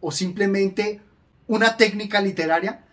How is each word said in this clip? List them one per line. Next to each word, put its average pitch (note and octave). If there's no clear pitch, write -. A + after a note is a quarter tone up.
o D3+
simplemente G3
una A3+
técnica G#3
literaria, F3+